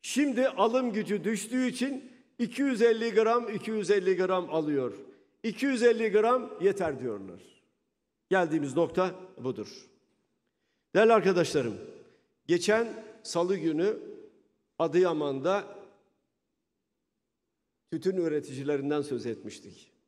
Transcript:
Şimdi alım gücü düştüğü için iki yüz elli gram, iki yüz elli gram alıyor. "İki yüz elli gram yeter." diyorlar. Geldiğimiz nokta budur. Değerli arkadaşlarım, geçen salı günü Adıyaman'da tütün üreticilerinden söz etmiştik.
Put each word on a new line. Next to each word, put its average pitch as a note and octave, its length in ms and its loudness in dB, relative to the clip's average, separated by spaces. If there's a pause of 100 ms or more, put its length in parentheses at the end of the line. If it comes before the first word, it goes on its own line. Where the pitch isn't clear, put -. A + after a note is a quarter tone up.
Şimdi C4 460 0
alım A#3 440 2
gücü F#3+ 320 -2
düştüğü A#3+ 420 -2
için B3+ 460 -4 (260)
iki B3 240 -2
yüz B3+ 200 2
elli A3+ 320 2
gram, A3+ 400 2
iki G#3+ 160 -6
yüz G3+ 200 -2
elli F#3+ 260 4
gram F#3 340 0
alıyor. D3 420 0 (500)
"İki A3+ 240 -4
yüz B3+ 160 0
elli A3+ 280 4
gram A3 400 2 (100)
yeter." F3+ 400 0
diyorlar. G2 400 -8 (920)
Geldiğimiz D#3 460 0
nokta E3+ 380 0 (240)
budur. A#2+ 300 -6 (1300)
Değerli A3+ 180 8
arkadaşlarım, E3 640 2 (720)
geçen G#3 580 0 (180)
salı F3+ 340 -2
günü E3 400 0 (840)
Adıyaman'da D#3+ 840 2 (2250)
tütün F#3 260 -2
üreticilerinden D3 840 -2
söz B2+ 240 -6
etmiştik. - 680 -12 (160)